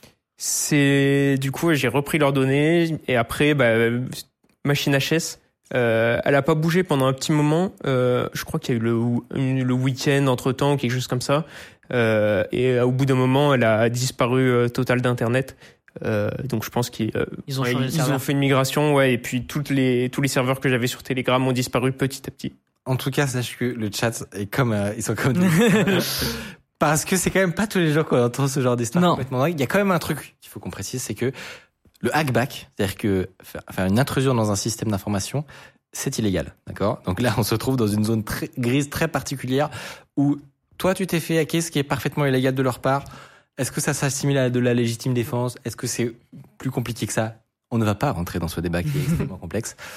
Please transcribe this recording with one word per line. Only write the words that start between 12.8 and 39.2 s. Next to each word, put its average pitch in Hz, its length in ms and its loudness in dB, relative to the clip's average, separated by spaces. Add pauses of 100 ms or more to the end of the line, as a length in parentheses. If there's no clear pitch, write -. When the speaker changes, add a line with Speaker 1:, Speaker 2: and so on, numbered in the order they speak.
Speaker 1:
bout 131 140 2
d'un 131 100 2
moment, 131 380 4
elle 123 100 2
a 110 260 4
disparu, 127 600 0
euh, 120 180 4
total 123 340 0
d'internet. 123 540 -2 (480)
Euh, 104 260 -2 (160)
donc 110 200 -4
je - 40 -10
pense 120 200 -2
qu'ils, 110 260 -4
euh, - 100 0 (220)
Speaker 2:
Ils 135 120 -4
ont 135 40 -2
Speaker 1:
ouais, 123 100 0
Speaker 2:
changé 127 120 0
de 131 40 -2
Speaker 1:
ils 139 60 -6
Speaker 2:
serveur. 151 200 0
Speaker 1:
ont 135 40 -2
fait 139 140 -4
une 139 60 2
migration, 139 560 2
ouais. 135 180 4
Et 120 40 2
puis 123 280 -4
toutes 147 240 -6
les, 127 420 2
tous 143 100 -2
les 139 60 0
serveurs 131 320 0
que 143 100 -2
j'avais 123 180 0
sur - 160 -6
Telegram 127 440 0
ont 135 60 2
disparu 127 400 0
petit 135 340 -4
à 135 40 -10
petit. - 220 -10 (320)
Speaker 3:
En 131 120 -2
tout 139 140 -4
cas, 143 160 0
sache 123 300 -4
que - 80 -4
le 120 280 -4
chat - 400 -2
est 101 140 -6
comme, 120 260 0
euh, 104 240 0
ils 107 60 -6
sont 113 120 -2
comme 127 180 0
des 185 140 4
<laughs> 185 520 4 (800)
parce 147 260 2
que - 100 0
c'est 175 140 0
quand 185 100 0
même 190 140 2
pas 202 140 -2
tous 208 100 -2
les 160 160 2
jours 151 120 2
qu'on 131 180 2
entend 120 240 0
ce 139 120 -2
genre 123 160 2
d'histoire 120 280 0
Speaker 2:
Non. 175 80 4
Speaker 3:
complètement 131 280 -2
dingue. 156 140 0
Il 156 60 -8
y 135 40 2
a 123 40 -2
quand - 100 0
même 202 140 2
un 170 80 2
truc - 420 -8
qu'il - 80 -20
faut - 100 -16
qu'on 95 120 -12
précise, 123 300 -8
c'est - 120 -6
que 120 180 -2 (680)
le - 160 -2
hackback, 127 600 -2
c'est-à-dire 98 220 -2
que 95 320 0 (140)
faire, - 260 -14
faire 95 160 -2
une 98 140 4
intrusion 135 340 2
dans 110 180 0
un 101 40 0
système 113 340 -4
d'information, 104 560 -4 (460)
c'est - 260 -6
illégal, 95 380 2 (100)
d'accord ? 95 400 -2
Donc 95 160 -2
là, 117 160 2
on 110 60 4
se 101 100 2
trouve 131 240 0
dans 117 100 4
une 104 180 2
zone 110 180 0
très - 340 -6
grise, 139 320 0
très 165 180 -2
particulière, 135 600 -2 (480)